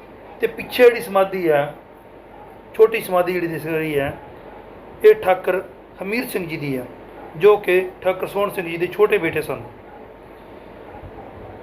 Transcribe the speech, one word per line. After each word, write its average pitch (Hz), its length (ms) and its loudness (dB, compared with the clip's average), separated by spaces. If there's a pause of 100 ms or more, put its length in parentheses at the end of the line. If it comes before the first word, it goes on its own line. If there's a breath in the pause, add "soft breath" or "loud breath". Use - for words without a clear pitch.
(400)
ਤੇ - 60 0
ਪਿੱਛੇ - 380 2
ਜਿਹੜੀ 233 160 6
ਸਮਾਧੀ 190 500 0
ਹੈ, 147 240 2 (1000)
ਛੋਟੀ 220 260 6
ਸਮਾਧੀ 180 320 0
ਜਿਹੜੀ 170 140 -2
ਦਿਸ 156 200 -6
ਰਹੀ 160 320 -2
ਹੈ, 143 200 -4 (840)
ਇਹ 214 100 10
ਠਾਕਰ 185 480 0 (400)
ਹਮੀਰ 214 240 -4
ਸਿੰਘ 180 220 -6
ਜੀ 160 80 -8
ਦੀ 143 220 -4
ਹੈ, 127 60 -8 (520)
ਜੋ 202 200 6
ਕਿ 185 340 0 (100)
ਠਾਕਰ 180 260 -4
ਸੋਹਣ 196 240 -4
ਸਿੰਘ 185 180 -6
ਜੀ 170 80 -6
ਦੇ 175 100 -2
ਛੋਟੇ 208 320 2
ਬੇਟੇ 160 240 -2
ਸਨ। 123 200 -8 (2000)